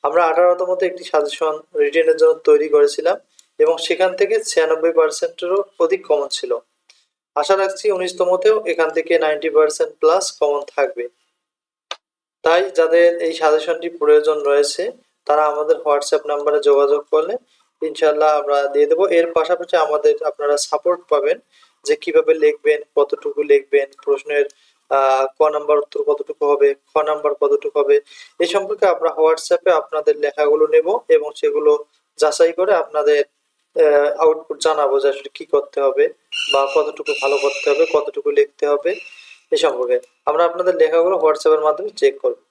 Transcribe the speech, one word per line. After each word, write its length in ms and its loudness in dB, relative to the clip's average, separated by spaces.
আমরা 220 2
আঠারোতমতে 600 0
একটি 180 -6
সাজেশন 560 -4
রিটেনের 380 2
জন্য 160 4
তৈরি 360 2
করেছিলাম 480 2
এবং 180 2
সেখান 380 -2
থেকে 280 0
ছিয়ানব্বই 480 0
পার্সেন্টেরও 720 -2
অধিক 280 -2
কমন 200 0
ছিল। 300 -6
আশা 220 0
রাখছি 340 -2
উনিশতমতেও 760 0
এখান 240 -2
থেকে 300 -2
নাইনটি 300 -2
পার্সেন্ট 500 0
প্লাস 400 2
কমন 220 0
থাকবে। 320 -4
তাই 300 0
যাদের 500 4
এই 120 -4
সাজেশনটি 560 -2
প্রয়োজন 540 2
রয়েছে, 480 0
তারা 200 2
আমাদের 320 0
WhatsApp 400 -2
নাম্বারে 320 -2
যোগাযোগ 420 2
করলে 220 0
ইনশাআল্লাহ 600 0
আমরা 260 0
দিয়ে 180 2
দেবো। 220 2
এর 240 2
পাশাপাশি 440 -2
আমাদের 480 2
আপনারা 340 -2
সাপোর্ট 520 -2
পাবেন 280 0
যে 120 0
কিভাবে 380 0
লিখবেন, 480 0
কতটুকু 480 -2
লিখবেন, 440 2
প্রশ্নের, 420 -2
আহ, 360 2
ক 100 4
নাম্বার 280 0
উত্তর 260 -4
কতটুকু 480 -4
হবে, 240 2
খ 100 -4
নাম্বার 340 -2
কতটুকু 380 -2
হবে, 220 2
এই 80 0
সম্পর্কে 380 -4
আমরা 240 0
WhatsApp-এ 500 0
আপনাদের 460 -2
লেখাগুলো 500 0
নেব 320 0
এবং 260 2
সেগুলো 500 0
যাচাই 360 2
করে 200 0
আপনাদের, 500 0
আহ, 240 4
আউটপুট 360 0
জানাবো 400 0
যে 100 0
আসলে 240 -8
কি 120 -16
করতে 360 -2
হবে 240 0
বা 80 2
কতটুকু 360 -2
ভালো 160 -2
করতে 320 -4
হবে, 240 2
কতটুকু 380 -2
লিখতে 360 -2
হবে, 240 -2
এই 60 0
সম্পর্কে 420 -2
আমরা 200 0
আপনাদের 300 -2
লেখাগুলো 420 2
WhatsApp-এর 500 2
মাধ্যমে 220 -4
চেক 240 0
করব। 160 -4